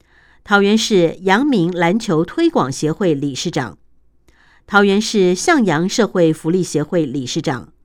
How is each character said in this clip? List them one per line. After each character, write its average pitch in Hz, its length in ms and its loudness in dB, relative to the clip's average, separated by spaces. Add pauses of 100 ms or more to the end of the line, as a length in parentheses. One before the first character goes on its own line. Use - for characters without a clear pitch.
(440)
桃 202 180 2
园 202 160 4
市 190 440 2
阳 190 240 2
明 190 260 2
篮 175 280 0
球 160 240 0
推 330 260 -2
广 165 220 -2
协 151 200 -4
会 170 220 0
理 139 220 -6
事 - 160 -6
长、 123 260 -6 (880)
桃 202 200 2
园 196 160 2
市 185 340 2
向 285 300 0
阳 170 240 0
社 208 180 0
会 170 240 2
福 156 180 -6
利 180 140 0
协 - 180 -4
会 165 240 -2
理 131 200 -6
事 151 160 -6
长、 131 320 -6 (120)